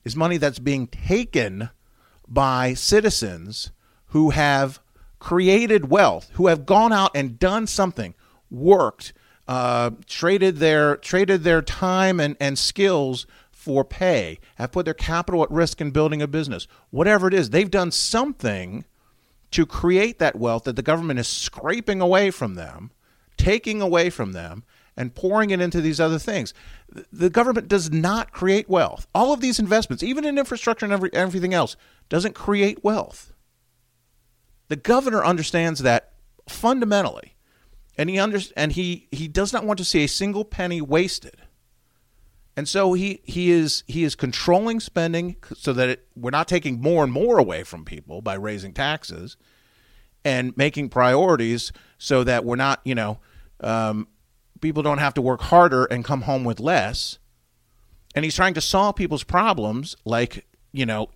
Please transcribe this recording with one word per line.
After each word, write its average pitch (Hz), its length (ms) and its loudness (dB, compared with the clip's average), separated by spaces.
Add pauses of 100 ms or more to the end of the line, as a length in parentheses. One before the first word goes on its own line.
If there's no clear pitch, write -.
is 113 120 -8
money 165 200 0
that's 143 220 -2
being 131 280 -2
taken 117 840 -2 (580)
by 127 460 0
citizens 110 960 -2 (380)
who 151 220 2
have 139 500 2 (380)
created 185 680 2
wealth, 143 440 4
who 180 160 2
have 151 180 2
gone 220 260 4
out 196 220 2
and 131 240 -4
done 202 280 0
something, 170 480 -2 (360)
worked, 147 600 2 (340)
uh, 120 440 0 (160)
traded 185 500 2
their, 151 400 4
traded 185 480 0
their 165 180 4
time 185 560 0
and, 147 220 0
and 139 180 -2
skills 147 680 0 (260)
for 135 320 0
pay, 117 560 -2 (160)
have 123 160 -8
put 180 120 -2
their 156 100 -4
capital 170 480 -2
at - 80 0
risk 160 300 0
in 147 120 -4
building 151 300 0
a 147 40 -2
business. 143 400 -6 (240)
Whatever 185 380 2
it 185 60 2
is, 143 160 2
they've 175 200 2
done 180 220 0
something 117 920 -4 (680)
to 165 120 2
create 185 540 0
that - 160 0
wealth 117 300 -2
that 123 100 -4
the 131 80 -4
government 156 380 -2
is 113 80 -4
scraping - 720 -4
away 185 320 4
from 107 240 -6
them, 110 340 -14 (460)
taking 214 440 0
away 175 300 2
from 98 220 -6
them, 87 320 -12 (320)
and 123 180 -8
pouring 208 360 0
it 180 100 0
into 175 200 -2
these 156 200 0
other 160 180 2
things. 170 340 -6 (400)
Th-, - 200 -18
the 175 180 0
government 233 380 0
does 165 240 0
not 185 400 -2
create 190 360 0
wealth. 165 460 0
All 247 180 4
of 254 80 -2
these 254 200 0
investments, 208 420 0
even 262 220 -4
in 285 120 -2
infrastructure 233 480 -2
and 202 80 -2
every, 190 220 -2
everything 185 400 0
else, - 220 0 (320)
doesn't 190 260 -2
create 202 480 0
wealth. - 500 -4 (1400)
The 151 40 -2
governor 233 460 0
understands 165 600 0
that 120 320 0 (340)
fundamentally, 208 880 -2 (640)
and 156 100 0
he 190 100 -2
under-, 202 220 0 (160)
and 151 160 -2
he, 175 380 -4
he 156 180 -8
does 190 240 -2
not 220 140 -4
want 208 140 0
to 175 40 -6
see 160 180 2
a 143 60 0
single 202 380 -4
penny 175 340 -4
wasted. 160 640 -2 (1120)
And 147 100 -6
so 190 280 2
he, 190 300 -4
he 175 260 0
is, 160 360 2
he 151 160 -4
is 151 120 0
controlling 196 640 0
spending 170 560 -4 (100)
c-, - 120 -16
so 135 160 -2
that 127 160 0
it, - 160 -8 (100)
we're 123 140 -8
not 151 180 0
taking 143 320 -2
more 156 240 2
and 123 80 0
more 214 240 2
away 90 280 4
from 82 200 -16
people 78 380 -14
by 104 100 -4
raising 98 400 -8
taxes 139 640 -8 (880)
and 127 320 -2
making 143 320 -2
priorities 127 840 2 (280)
so 127 260 0
that 120 180 0
we're 120 140 -4
not, 135 260 0
you 135 120 -4
know, 107 240 -4 (420)
um, 110 480 -4 (540)
people 151 200 -2
don't 147 140 0
have 143 160 0
to 139 80 -4
work 123 220 -2
harder 165 420 6
and 123 180 -2
come 135 200 -4
home 131 220 -2
with 113 160 -4
less. 123 580 -2 (960)
And 147 100 -2
he's 156 120 -4
trying 185 180 2
to 160 80 -4
solve 202 340 2
people's 156 280 -4
problems, 147 720 0 (100)
like, 117 400 -2 (280)
you 131 120 -2
know, 110 300 -4